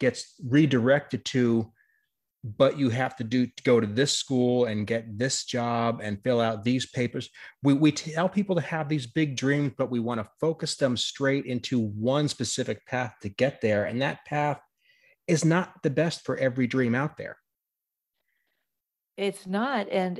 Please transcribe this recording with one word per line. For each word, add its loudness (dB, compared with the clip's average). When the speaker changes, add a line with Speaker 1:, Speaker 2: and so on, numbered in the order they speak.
Speaker 1:
gets -2
redirected 4
to, 2
but 2
you 2
have -2
to -8
do, 0
go 6
to 0
this 0
school 2
and -2
get -4
this -2
job -2
and -6
fill 2
out -2
these 0
papers. -4
We, 6
we 4
tell -2
people 0
to 0
have -4
these -2
big -2
dreams, 2
but -2
we 0
wanna -2
focus -2
them 0
straight 0
into -2
one 0
specific -4
path -4
to -6
get 0
there. 2
And -4
that -4
path -2
is 2
not 0
the 0
best -2
for -4
every 0
dream 2
out -4
there. -12
Speaker 2:
It's -4
not. -2
And, -2